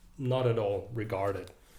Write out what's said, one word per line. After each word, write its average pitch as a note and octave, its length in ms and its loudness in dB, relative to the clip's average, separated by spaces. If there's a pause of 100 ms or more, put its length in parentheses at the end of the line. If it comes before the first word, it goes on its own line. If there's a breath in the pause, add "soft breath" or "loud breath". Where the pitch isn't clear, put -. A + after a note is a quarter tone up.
(180)
not C3 280 2
at A#2 120 4
all G2+ 360 0
regarded G2+ 560 -2 (280 loud breath)